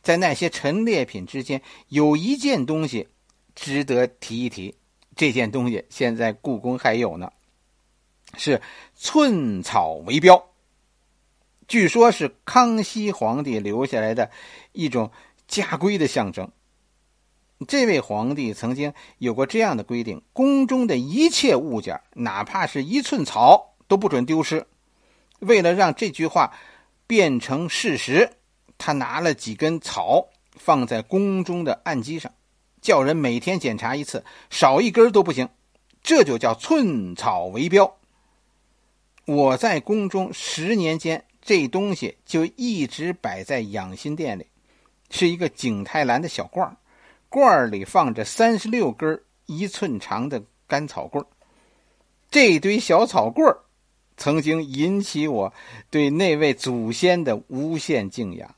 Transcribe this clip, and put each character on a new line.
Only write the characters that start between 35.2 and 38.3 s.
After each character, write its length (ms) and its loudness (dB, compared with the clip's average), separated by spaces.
不 80 0
行， 160 -2
这 220 6
就 140 0
叫 160 2
“寸 600 -2
草 300 -2
为 240 -4
标”。 300 4